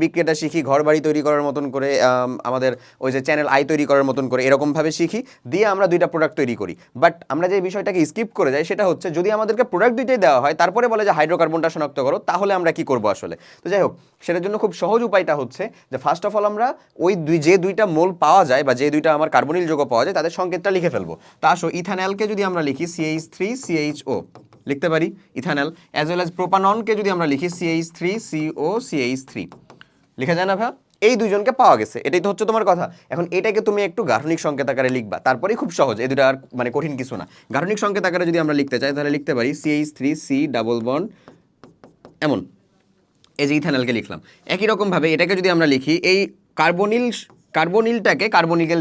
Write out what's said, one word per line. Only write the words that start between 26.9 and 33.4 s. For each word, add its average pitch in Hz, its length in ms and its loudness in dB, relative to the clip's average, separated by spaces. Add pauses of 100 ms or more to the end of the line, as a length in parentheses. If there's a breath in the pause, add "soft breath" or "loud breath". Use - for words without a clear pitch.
যদি 202 140 -2
আমরা 170 180 0
লিখি 143 160 -2
সিএইচ 165 480 -4
থ্রি 175 140 -4 (180)
সিও 156 400 -4 (120)
সিএইচ 131 400 -2 (100)
থ্রি, 101 120 -10 (760 soft breath)
লিখা 135 160 0
যায় 185 160 0
না 190 60 0
ভাইয়া? 233 160 -4 (280)
এই 226 200 6
দুইজনকে 202 400 2
পাওয়া 180 160 8
গেছে, 107 300 -4
এটাই 165 140 2
তো 196 100 -2
হচ্ছে 208 140 -4
তোমার 214 260 0
কথা। 170 140 0 (280 loud breath)
এখন 170 180 -4
এটাকে 196 300 -2